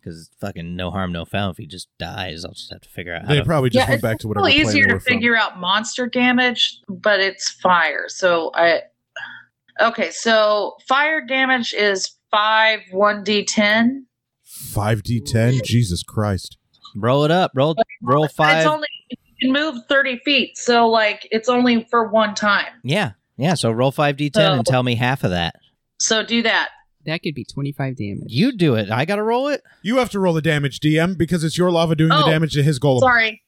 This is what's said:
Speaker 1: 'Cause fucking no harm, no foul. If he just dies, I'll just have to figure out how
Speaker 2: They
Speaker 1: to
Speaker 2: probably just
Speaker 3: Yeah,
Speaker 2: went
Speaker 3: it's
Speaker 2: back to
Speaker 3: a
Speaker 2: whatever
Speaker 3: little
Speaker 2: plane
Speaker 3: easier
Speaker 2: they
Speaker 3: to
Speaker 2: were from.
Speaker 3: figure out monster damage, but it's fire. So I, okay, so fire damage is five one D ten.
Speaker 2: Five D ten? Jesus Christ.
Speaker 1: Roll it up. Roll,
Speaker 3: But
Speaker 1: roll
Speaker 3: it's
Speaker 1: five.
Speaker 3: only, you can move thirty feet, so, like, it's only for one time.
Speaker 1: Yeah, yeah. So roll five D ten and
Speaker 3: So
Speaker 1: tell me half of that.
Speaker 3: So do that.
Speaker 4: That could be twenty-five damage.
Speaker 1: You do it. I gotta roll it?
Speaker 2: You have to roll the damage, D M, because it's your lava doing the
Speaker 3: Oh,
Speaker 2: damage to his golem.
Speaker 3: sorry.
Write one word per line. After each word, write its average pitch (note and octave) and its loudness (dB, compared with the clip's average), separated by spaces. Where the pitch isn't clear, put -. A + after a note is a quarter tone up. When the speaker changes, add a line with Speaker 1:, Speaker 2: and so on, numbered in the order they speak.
Speaker 1:
'Cause E2 -16
fucking F2 -10
no F2+ -6
harm, F#2 -4
no E2+ -6
foul. G2+ -4
If E2+ -10
he A2+ -14
just - -16
dies, E2+ -10
I'll - -14
just - -18
have - -20
to - -20
figure E2+ -10
out E2 -8
how A#2+ -10
Speaker 2:
They C#3+ 4
Speaker 1:
to - -2
Speaker 2:
probably C3 2
just B2 2
Speaker 3:
Yeah, - -4
Speaker 2:
went - 2
Speaker 3:
it's - -4
Speaker 2:
back A2+ -2
to A2+ -10
Speaker 3:
a - -6
Speaker 2:
whatever G4 -2
Speaker 3:
little D4 2
Speaker 2:
plane D#4 2
Speaker 3:
easier C#4+ 2
Speaker 2:
they C#4 4
Speaker 3:
to - 2
Speaker 2:
were - -2
from. B3+ -2
Speaker 3:
figure A#3 0
out G3+ -2
monster G#3+ -4
damage, B3 0
but G3 0
it's F#3+ -2
fire. E3+ 0
So E3+ 0
I, E3 2
okay, A3+ 0
so G#3 2
fire D4 0
damage C4 -2
is G3+ 0
five A3 2
one G#3 0
D G3+ 0
ten. A3+ 2
Speaker 2:
Five - -4
D A#2+ -2
ten? A#2+ 0
Jesus A2 0
Christ. G#2 -4
Speaker 1:
Roll B2 0
it D3+ 2
up. F3+ 2
Roll, C#3 2
Speaker 3:
But - 0
Speaker 1:
roll C#3+ 2
Speaker 3:
it's C#4+ -6
Speaker 1:
five. - 2
Speaker 3:
only, D4+ -2
you B3 -14
can B3+ 0
move C#4+ -2
thirty C4 0
feet, - 0
so, A#3 2
like, G#3+ 0
it's A3+ -2
only B3 2
for A3+ 2
one G#3 0
time. G3+ 0
Speaker 1:
Yeah, D3 -2
yeah. D#3 0
So A2+ 0
roll B2 2
five C#3+ -2
D D3 -2
ten - 2
and A#2+ 0
Speaker 3:
So C3 2
Speaker 1:
tell B2+ 2
me B2 0
half B2 -2
of G#2+ 0
that. E2+ -2
Speaker 3:
So A3 -2
do A#3 -2
that. F#3+ 0
Speaker 4:
That D#3 -6
could D#3 -6
be A#2+ -10
twenty-five C#3 -8
damage. G2+ -8
Speaker 1:
You E3 2
do E3 4
it. G#2+ 0
I A#2+ 0
gotta G3+ -4
roll A#3+ -2
it? C#4+ -4
Speaker 2:
You A3+ 0
have B3 0
to G3+ -4
roll F#3 2
the D#3+ 0
damage, C#3+ 0
D D3+ 2
M, F3 0
because D#3+ -2
it's D#3+ -2
your F3+ 2
lava E3 2
doing D#3 4
the D4+ 4
Speaker 3:
Oh, C#4 4
Speaker 2:
damage D#3+ 2
to C#3+ 2
his C#3+ 2
golem. C3 4
Speaker 3:
sorry. A3+ 2